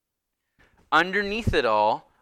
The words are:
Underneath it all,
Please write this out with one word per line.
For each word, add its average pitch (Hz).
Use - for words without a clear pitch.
Underneath 196
it 143
all, 110